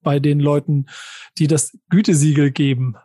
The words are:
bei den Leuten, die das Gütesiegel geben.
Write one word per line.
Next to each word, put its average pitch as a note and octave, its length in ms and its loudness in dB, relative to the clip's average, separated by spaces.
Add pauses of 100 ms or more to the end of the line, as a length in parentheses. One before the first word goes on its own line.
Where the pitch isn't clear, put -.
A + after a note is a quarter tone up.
bei C#3+ 160 0
den D3 220 0
Leuten, C#3+ 460 0 (520)
die D#3 80 0
das D3+ 320 -2 (120)
Gütesiegel D3+ 600 2
geben. C3 540 -2